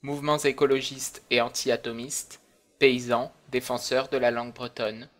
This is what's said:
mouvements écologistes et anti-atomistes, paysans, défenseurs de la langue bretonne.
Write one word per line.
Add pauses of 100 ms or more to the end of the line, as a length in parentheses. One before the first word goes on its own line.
mouvements
écologistes
et
anti-atomistes, (380)
paysans, (160)
défenseurs
de
la
langue
bretonne. (100)